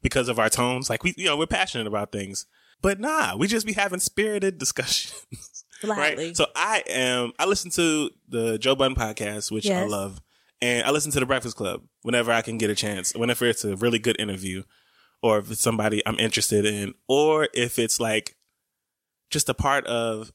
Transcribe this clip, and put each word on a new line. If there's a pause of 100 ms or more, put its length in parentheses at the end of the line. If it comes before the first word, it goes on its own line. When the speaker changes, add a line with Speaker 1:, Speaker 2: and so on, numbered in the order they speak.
Speaker 1:
because
of
our
tones.
Like,
we,
you
know,
we're
passionate
about
things. (340)
But
nah,
we
just
be
having
spirited
<laughs>
discussions. (560)
Speaker 2:
Lightly.
Speaker 1:
Right?
So (100)
I
am,
I
listen
to (180)
the
Joe
Budden
podcast,
which
I
Speaker 2:
Yes.
Speaker 1:
love. (400)
And
I
listen
to
The
Breakfast
Club (200)
whenever
I
can
get
a
chance,
whenever
it's
a
really
good
interview (600)
or
if
it's
somebody
I'm
interested
in, (140)
or
if
it's,
like, (960)
just
a
part
of